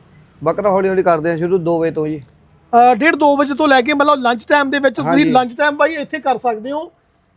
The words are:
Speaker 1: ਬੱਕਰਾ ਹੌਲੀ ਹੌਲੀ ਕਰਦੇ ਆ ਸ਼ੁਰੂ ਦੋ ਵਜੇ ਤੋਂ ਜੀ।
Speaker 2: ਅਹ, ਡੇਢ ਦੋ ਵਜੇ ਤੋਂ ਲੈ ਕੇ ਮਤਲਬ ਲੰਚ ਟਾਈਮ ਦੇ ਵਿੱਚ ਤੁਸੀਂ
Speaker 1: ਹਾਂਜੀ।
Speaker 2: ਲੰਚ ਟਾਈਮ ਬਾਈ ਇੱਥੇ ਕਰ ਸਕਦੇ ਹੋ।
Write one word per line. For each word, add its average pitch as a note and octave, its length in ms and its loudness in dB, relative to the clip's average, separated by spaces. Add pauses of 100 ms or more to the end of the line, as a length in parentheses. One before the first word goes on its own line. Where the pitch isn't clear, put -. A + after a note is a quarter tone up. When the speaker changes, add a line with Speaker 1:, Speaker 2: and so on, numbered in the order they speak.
(440)
Speaker 1:
ਬੱਕਰਾ E3+ 260 0
ਹੌਲੀ F#3+ 200 0
ਹੌਲੀ F#3+ 140 0
ਕਰਦੇ E3+ 280 0
ਆ E3 60 -2
ਸ਼ੁਰੂ F3 200 -2
ਦੋ E3+ 220 -2
ਵਜੇ E3 120 -2
ਤੋਂ D#3 160 -4
ਜੀ। D3+ 160 -8 (500)
Speaker 2:
ਅਹ, B3 220 6
ਡੇਢ D4 200 0
ਦੋ C#4+ 220 2
ਵਜੇ C#4+ 160 0
ਤੋਂ D4+ 140 0
ਲੈ C4+ 140 4
ਕੇ C#4+ 120 0
ਮਤਲਬ C#4+ 260 2
ਲੰਚ A#3+ 260 -2
ਟਾਈਮ C#4+ 240 0
ਦੇ C#4+ 100 -2
ਵਿੱਚ C4+ 160 0
ਤੁਸੀਂ - 140 -4
Speaker 1:
ਹਾਂਜੀ। C#4+ 140 4
Speaker 2:
ਲੰਚ B3+ 340 0
ਟਾਈਮ D4 200 -2
ਬਾਈ D4+ 160 0
ਇੱਥੇ D4 260 -8
ਕਰ C4 180 -2
ਸਕਦੇ A3+ 340 -6
ਹੋ। D#4 200 -10 (460)